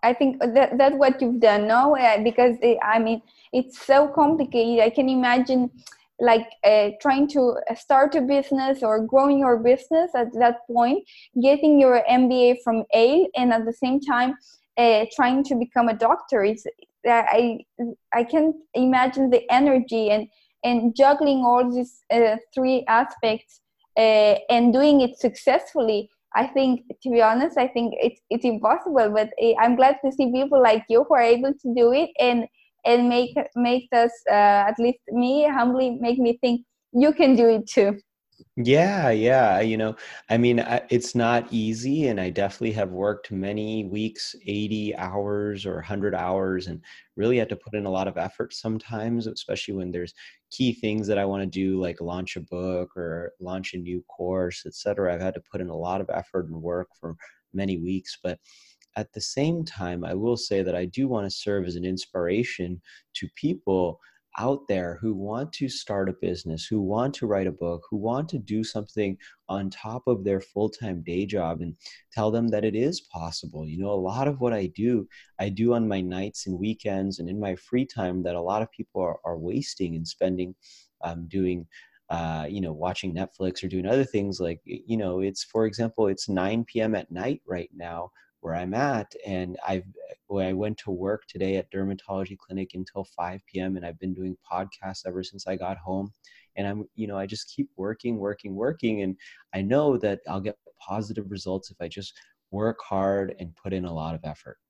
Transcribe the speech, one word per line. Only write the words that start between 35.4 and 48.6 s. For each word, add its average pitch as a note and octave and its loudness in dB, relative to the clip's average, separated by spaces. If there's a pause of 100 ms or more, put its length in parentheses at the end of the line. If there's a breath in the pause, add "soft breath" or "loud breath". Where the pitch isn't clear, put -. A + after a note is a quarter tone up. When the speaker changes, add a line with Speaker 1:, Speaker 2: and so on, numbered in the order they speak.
Speaker 1:
humbly B3+ 0
make A#3+ -2
me A#3+ 2
think A#3+ 0 (280)
you D4 6
can C#4 6
do A#3 6
it A3 2
too. G3+ 2 (580)
Speaker 2:
Yeah, D3+ 2
yeah. A2+ 4
You A2 0
know, A2 -4 (320 loud breath)
I A2+ 2
mean, A#2+ 4
I, A#2 -2
it's A#2+ 0
not A#2+ 0
easy, A#2 -2
and G#2 -2
I F#2 -4
definitely G2 -4
have G#2 -4
worked G2+ -6
many G#2+ -6
weeks, G#2+ -8 (120)
eighty G#2 -6
hours G2+ -6
or F2+ -8
a E2 -14
hundred G2 -4
hours, F#2 -4
and E2 -12 (360 soft breath)
really A#2+ 0
had A2 -2
to G2+ -8
put - -14
in G2+ -6
a G2 -6
lot F#2+ -2
of F#2 -8
effort F#2+ -8
sometimes, A2+ -6